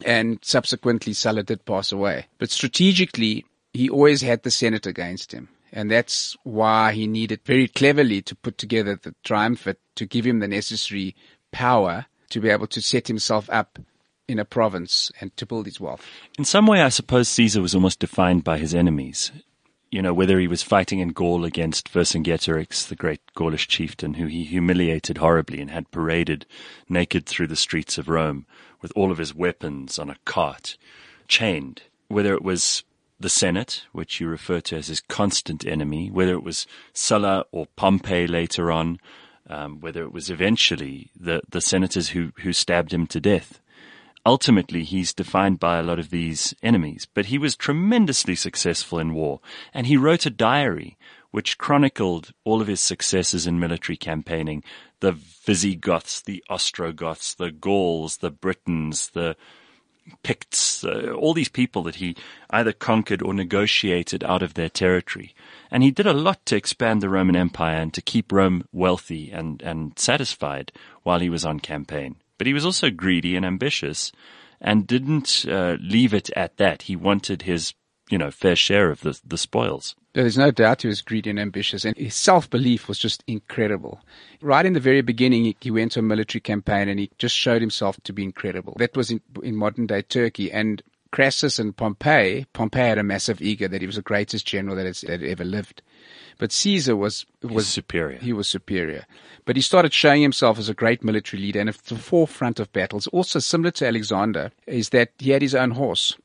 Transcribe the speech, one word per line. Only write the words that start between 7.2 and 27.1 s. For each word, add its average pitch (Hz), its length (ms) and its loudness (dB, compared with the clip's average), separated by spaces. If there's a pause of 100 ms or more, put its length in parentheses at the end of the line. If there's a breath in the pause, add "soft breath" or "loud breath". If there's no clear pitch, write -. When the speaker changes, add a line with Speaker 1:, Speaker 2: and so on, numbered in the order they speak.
Speaker 1:
very 127 240 4
cleverly 139 540 4
to - 140 -12
put - 220 -10
together 104 380 -2
the - 180 -14 (100)
triumvirate 107 560 0 (160)
to 110 100 -8
give 113 180 -2
him 120 140 2
the 104 100 -2
necessary 101 640 -4 (360 soft breath)
power 110 560 2 (240)
to 117 100 -4
be 110 80 2
able 104 180 4
to - 160 -6
set - 260 0
himself 107 420 -2
up - 280 -2 (500)
in 117 100 -4
a 104 60 -2
province 95 680 -2 (100)
and 98 160 -14
to - 100 -10
build 113 200 -6
his - 140 -14
wealth. 73 240 -10 (340 loud breath)
Speaker 2:
In 143 60 -2
some 208 220 6
way, 202 160 8
I 135 60 6
suppose 123 400 4
Caesar 107 340 4
was 90 120 0
almost 92 260 4
defined 90 440 2
by 80 140 0
his 80 160 -2
enemies. 80 560 0 (600)
You 95 120 -2
know, 90 120 2
whether 92 260 6
he 90 80 2
was 85 140 -2
fighting 95 360 2
in 92 100 -2
Gaul 87 360 0
against 82 480 -4
Vercingetorix, 82 960 0
the 80 80 -10
great 78 240 -4 (140)
Gaulish 80 340 -2
chieftain - 460 -4
who 82 120 -4
he 80 180 -6
humiliated 85 760 0
horribly 80 420 2
and 71 100 -10
had 80 220 -10
paraded 80 540 -2 (420 loud breath)
naked 87 380 0